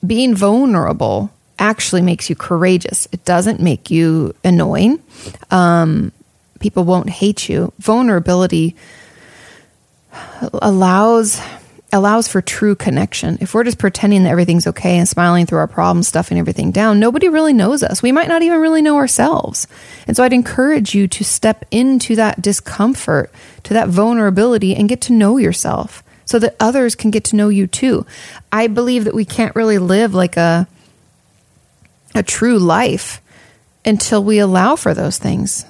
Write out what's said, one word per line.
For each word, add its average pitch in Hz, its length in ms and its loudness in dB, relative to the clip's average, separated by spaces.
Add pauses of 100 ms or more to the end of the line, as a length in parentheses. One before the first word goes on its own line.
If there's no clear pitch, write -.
Being 226 300 2
vulnerable 196 960 0 (260)
actually 202 440 -2
makes 180 280 -2
you 165 60 -2
courageous. 180 760 -2
It 180 100 -10
doesn't 180 380 0
make 160 280 -2
you 160 540 0
annoying. 175 580 2 (480)
Um, 170 640 2 (480)
people - 240 -2
won't 180 260 0
hate 202 380 -2
you. - 320 -4
Vulnerability 180 960 0 (1800)
allows, 208 920 0 (500)
allows 208 360 0
for 190 140 -2
true 208 340 -2
connection. - 680 -4
If 190 140 -6
we're 233 80 2
just 233 160 -2
pretending 202 440 2
that 180 60 2
everything's 170 380 2
okay 175 320 0
and 175 100 2
smiling 175 380 2
through 165 100 -2
our 156 100 0
problems, 170 400 0
stuffing 175 300 -4
everything 160 340 -4
down, 208 280 2
nobody 262 300 2
really 311 240 2
knows 240 280 2
us. - 220 -4
We 240 80 2
might 320 160 0
not 330 160 0
even 339 160 2
really 320 240 2
know 302 140 2
ourselves. - 680 -2 (380)
And 226 100 -2
so 247 80 4
I'd 254 100 4
encourage 254 600 0
you 202 140 2
to - 160 -6
step - 480 -2
into 247 460 2
that 214 240 0
discomfort, 202 880 -2 (320)
to - 100 -4
that 214 160 0
vulnerability, 208 840 2
and 208 140 2
get 247 120 -4
to - 120 0
know 220 240 4
yourself - 680 -4 (220)
so 233 140 0
that 220 200 0
others 247 340 0
can - 160 -2
get 214 160 -2
to - 100 -2
know 208 140 2
you 196 180 0
too. - 380 -2 (460)
I 220 160 0
believe 240 380 0
that 220 100 -4
we 220 100 -2
can't - 300 -4
really 220 240 2
live, 196 340 2
like, 180 240 0
a, 170 300 2 (1500)
a 214 80 0
true 233 340 0
life 180 640 0 (640)
until 214 380 0
we 208 160 2
allow 196 360 2
for - 180 -2
those 160 240 -4
things. - 520 -4